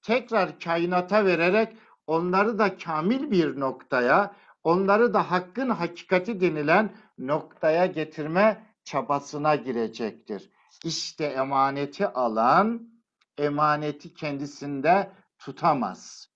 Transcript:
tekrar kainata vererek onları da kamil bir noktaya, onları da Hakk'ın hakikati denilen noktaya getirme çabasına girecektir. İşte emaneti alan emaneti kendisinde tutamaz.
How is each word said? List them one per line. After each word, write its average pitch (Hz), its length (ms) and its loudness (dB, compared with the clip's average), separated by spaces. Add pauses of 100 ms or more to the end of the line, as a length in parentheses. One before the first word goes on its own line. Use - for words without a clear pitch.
tekrar 214 580 -2
kainata 180 640 0
vererek 185 520 2 (300)
onları 185 520 0
da 214 180 0
kamil 208 540 -2
bir 147 280 0
noktaya, 135 760 0 (280)
onları 196 500 4
da 170 180 0
Hakk'ın 185 380 -4
hakikati 180 720 -2
denilen 165 540 2 (220)
noktaya 156 680 0
getirme 165 800 -2 (220)
çabasına 143 680 -2
girecektir. 113 960 -6 (320)
İşte 160 420 -6
emaneti 139 840 -2
alan 127 840 2 (480)
emaneti 151 760 -2
kendisinde 143 1000 -2 (260)
tutamaz. - 960 -4